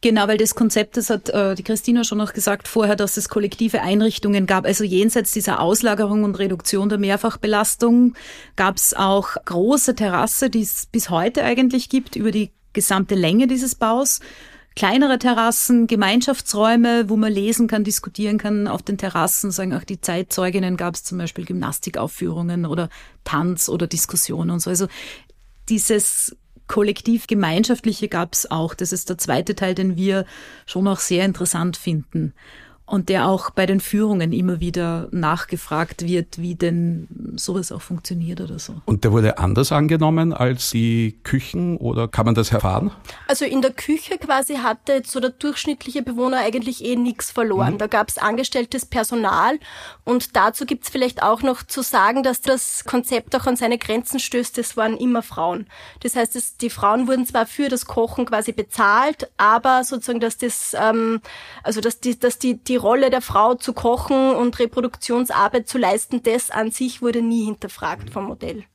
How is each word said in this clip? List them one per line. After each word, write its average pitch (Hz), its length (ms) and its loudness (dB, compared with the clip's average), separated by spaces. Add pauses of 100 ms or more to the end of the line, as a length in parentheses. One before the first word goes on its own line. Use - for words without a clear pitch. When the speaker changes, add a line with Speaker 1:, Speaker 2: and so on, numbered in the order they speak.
Speaker 1:
Genau, 214 260 4
weil 214 100 2
das 214 160 2
Konzept, 214 440 2
das 233 120 -4
hat, 208 200 -2
äh, 196 260 2
die 185 80 -10
Christina 226 400 0
schon 214 140 -2
noch 208 160 -2
gesagt 202 340 -2
vorher, 208 300 2
dass 202 180 -2
es 214 140 -4
kollektive 208 500 0
Einrichtungen 202 680 2
gab. 190 180 2
Also 202 180 0
jenseits 208 480 2
dieser 202 300 -2
Auslagerung 208 640 2
und 196 140 0
Reduktion 196 500 0
der 208 80 0
Mehrfachbelastung 220 1160 2 (440)
gab's 190 360 2
auch 196 520 2
große 226 500 2
Terrasse, 208 540 0
die 220 140 0
es - 240 -6
bis 226 220 -2
heute 180 360 0
eigentlich 247 420 2
gibt, 262 300 -2
über 220 140 0
die - 200 -2 (220)
gesamte 196 420 0
Länge 190 320 4
dieses 254 280 0
Baus. 240 440 0 (560)
Kleinere 254 440 4
Terrassen, 233 680 4
Gemeinschaftsräume, 233 1200 4
wo 214 80 0
man 214 160 2
lesen 220 360 0
kann, 214 180 0
diskutieren 208 520 -2
kann. 208 300 0
Auf 208 140 -4
den 202 160 -4
Terrassen, 185 540 0
sagen 185 220 -2
auch - 120 -4
die 196 160 -10
Zeitzeuginnen, 180 720 -2
gab's 175 300 -6
zum 180 120 -6
Beispiel 175 280 -6
Gymnastikaufführungen 170 1200 -4
oder 165 240 0 (340)
Tanz 170 460 0
oder 170 180 0
Diskussionen 170 640 -2
und 175 80 -2
so. 170 100 -4
Also 185 180 0 (840)
dieses - 680 0 (300)
kollektiv-gemeinschaftliche 214 1400 0
gab's 170 420 -4
auch. 165 240 -2
Das 185 200 -4
ist - 160 -6
der 180 80 -4
zweite 151 360 -2
Teil, 185 220 -2
den 185 220 0
wir 190 280 0 (400)
schon 190 220 -2
auch 196 120 0
sehr 180 260 0
interessant 175 500 -2
finden. 156 580 -4 (520)
Und 190 220 -2
der 185 220 2
auch 190 200 0
bei 190 160 0
den 196 140 2
Führungen 202 540 0
immer 180 260 0
wieder 170 520 -4
nachgefragt 165 920 -2
wird, 170 360 -2
wie 175 140 -6
denn 170 520 0 (300)
sowas 180 340 -4
auch - 100 -12
funktioniert 170 600 -6
oder 156 180 -10
so. - 140 -14 (100)
Speaker 2:
Und 104 220 0
der 107 80 6
wurde 107 240 4
anders 101 340 2
angenommen 160 600 4
als 127 380 -2
die 117 520 0
Küchen, 170 540 -2
oder 117 320 -2
kann 110 160 2
man 113 100 4
das 110 160 2
erfahren? 107 400 2 (380)
Speaker 3:
Also 285 160 2
in 262 160 0
der 262 100 2
Küche 311 460 -4
quasi 277 380 -2
hatte 240 360 -2
jetzt 269 200 0
so 262 100 -4
der 254 80 0
durchschnittliche 285 720 -6
Bewohner 254 360 -2
eigentlich 233 440 -4
eh 247 140 0
nix 240 340 -2
verloren. 196 440 0
Speaker 2:
Mhm. - 20 -8
Speaker 3:
Da 214 100 -2
gab's 214 300 0
angestelltes 240 680 -2
Personal. 226 760 0 (440)
Und 240 320 0
dazu 220 300 4
gibt's - 240 -6
vielleicht 254 340 -2
auch 220 180 4
noch 262 220 0
zu - 200 -6
sagen, 233 380 2
dass 254 200 0
das - 420 -2
Konzept 247 540 -2
auch - 100 0
an 254 80 2
seine 240 220 0
Grenzen 240 420 -4
stößt. - 380 -4
Es - 180 -6
waren 226 220 0
immer 240 240 0
Frauen. 175 460 -4 (340)
Das 247 160 -2
heißt, 226 180 0
es, - 220 -8
die 240 120 -4
Frauen 226 380 2
wurden 254 180 0
zwar 233 200 0
für 285 240 -4
das 254 160 -4
Kochen 233 400 -2
quasi 220 260 -2
bezahlt, 220 840 0
aber 233 480 4
sozusagen, 247 340 -4
dass 226 180 -2
das, - 400 -4
ähm, 226 440 2 (420)
also 214 160 -2
dass 226 220 -2
die, 247 180 -2
dass 247 200 0
die, 247 220 -2
die - 120 -4 (100)
Rolle 262 280 4
der 254 100 -2
Frau 220 320 4
zu 247 180 -4
kochen 262 600 2
und 240 280 0
Reproduktionsarbeit 240 1080 0
zu - 80 -4
leisten, 220 460 0
das 233 260 0
an 220 220 -2
sich 254 300 -6
wurde 240 200 0
nie 233 240 0
hinterfragt 190 640 -8
vom 196 160 -8
Modell 190 380 -10 (120)